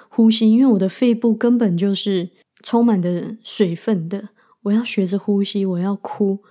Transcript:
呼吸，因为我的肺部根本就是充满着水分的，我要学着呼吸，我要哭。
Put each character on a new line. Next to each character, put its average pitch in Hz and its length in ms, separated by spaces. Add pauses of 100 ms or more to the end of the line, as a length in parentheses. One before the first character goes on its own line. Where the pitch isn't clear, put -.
呼 226 220
吸， 220 180
因 220 100
为 269 60
我 226 140
的 190 100
肺 240 240
部 226 220
根 240 220
本 196 200
就 196 160
是 190 360 (340)
充 240 220
满 208 160
着 175 420
水 170 320
分 175 320
的， 202 220 (340)
我 202 80
要 226 120
学 208 220
着 185 140
呼 202 240
吸， 196 220
我 180 140
要 196 160
哭。 196 440 (120)